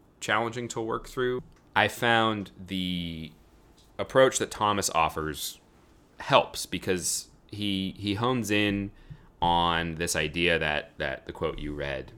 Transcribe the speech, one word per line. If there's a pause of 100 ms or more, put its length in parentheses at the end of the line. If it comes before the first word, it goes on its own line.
(200)
challenging
to
work
through, (360)
I
found (160)
the (680)
approach
that
Thomas
offers (580)
helps,
because (200)
he,
he
hones
in (500)
on
this
idea
that,
that
the
quote
you
read